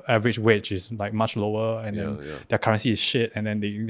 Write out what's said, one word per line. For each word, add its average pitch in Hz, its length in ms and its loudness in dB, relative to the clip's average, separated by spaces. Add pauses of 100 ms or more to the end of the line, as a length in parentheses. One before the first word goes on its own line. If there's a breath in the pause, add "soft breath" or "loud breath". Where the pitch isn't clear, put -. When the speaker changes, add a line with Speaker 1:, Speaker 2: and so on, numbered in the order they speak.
Speaker 1:
average 117 320 4
wage 107 320 4
is, 95 200 -4
like, 104 220 -4
much 110 240 0
lower, 110 480 -2
and 101 100 -6
Speaker 2:
Yeah, 104 80 -4
Speaker 1:
then - 140 -6
Speaker 2:
yeah. 73 160 -10 (160 loud breath)
Speaker 1:
their 110 80 2
currency 110 340 2
is 101 80 0
shit, 117 360 0
and 107 100 -4
then 107 160 -2
they 104 280 -4